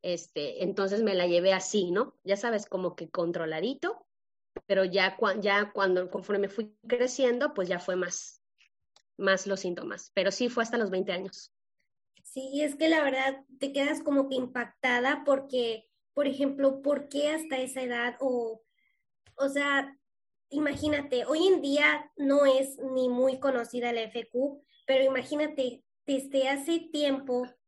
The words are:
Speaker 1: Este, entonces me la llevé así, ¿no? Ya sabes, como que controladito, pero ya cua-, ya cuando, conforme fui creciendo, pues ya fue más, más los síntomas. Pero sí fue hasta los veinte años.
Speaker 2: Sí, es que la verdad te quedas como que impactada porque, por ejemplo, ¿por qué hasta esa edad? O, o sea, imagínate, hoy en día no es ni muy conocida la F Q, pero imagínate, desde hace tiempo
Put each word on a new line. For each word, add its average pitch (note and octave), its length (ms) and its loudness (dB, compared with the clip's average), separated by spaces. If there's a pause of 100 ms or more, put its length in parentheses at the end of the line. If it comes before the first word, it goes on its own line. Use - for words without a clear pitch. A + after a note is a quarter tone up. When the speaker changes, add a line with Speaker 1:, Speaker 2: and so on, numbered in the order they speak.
Speaker 1:
Este, E3 600 -6
entonces G3 380 0
me G3+ 120 2
la F3 120 2
llevé F3 260 4
así, F#3 400 0
¿no? G#3 320 -2
Ya G3 120 2
sabes, A3 300 -2
como F3+ 300 -4
que E3 140 2
controladito, E3+ 960 -2 (600)
pero F#3+ 180 4
ya F#3+ 320 2
cua-, G#3 240 0
ya G3+ 320 2
cuando, F#3 380 2
conforme G3+ 380 -2
fui G#3+ 260 -8 (140)
creciendo, B3 680 2
pues F3+ 140 -2
ya F3+ 100 -2
fue F3+ 180 -4
más, - 460 -6 (760)
más F#3+ 280 0
los G3 140 -4
síntomas. F3 540 -8
Pero G3 160 2
sí A#3+ 180 -2
fue A#3+ 140 -2
hasta A#3 160 -2
los G#3 120 -2
veinte F#3 220 -2
años. F#3+ 400 -10 (720)
Speaker 2:
Sí, C4+ 400 -6
es C#4+ 140 -2
que D#4+ 120 2
la D#4+ 140 4
verdad C4+ 420 -2 (140)
te C#4 140 -4
quedas C#4+ 300 0
como C#4 260 2
que C4+ 80 -4
impactada B3+ 880 -2
porque, B3+ 680 0 (240)
por C#4+ 120 0
ejemplo, C4+ 540 0
¿por C#4+ 280 -2
qué C#4+ 200 -2
hasta D#4 300 -4
esa C4 240 -6
edad? A#3+ 380 -4
O, A#3+ 420 -2 (720)
o C#4 140 -2
sea, C#4 500 -2 (500)
imagínate, C#4+ 760 -2
hoy D#4+ 200 2
en F#4 140 6
día D4 560 2
no C#4 300 4
es C4+ 320 2
ni C4 300 0
muy B3+ 300 2
conocida A#3+ 540 -2
la A3+ 100 -2
F A3 280 -8
Q, C#4 320 -2 (240)
pero C4+ 180 4
imagínate, C4+ 800 -2 (220)
desde C4+ 420 0
hace C#4+ 300 0 (140)
tiempo C4+ 540 0 (220)